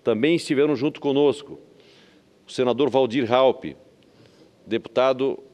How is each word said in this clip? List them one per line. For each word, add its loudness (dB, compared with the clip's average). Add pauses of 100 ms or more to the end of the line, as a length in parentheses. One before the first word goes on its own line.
Também 0
estiveram 0
junto -4
conosco 0 (880)
o -20
senador 0
Valdir 2
Raupp, 2 (920)
deputado -2 (160)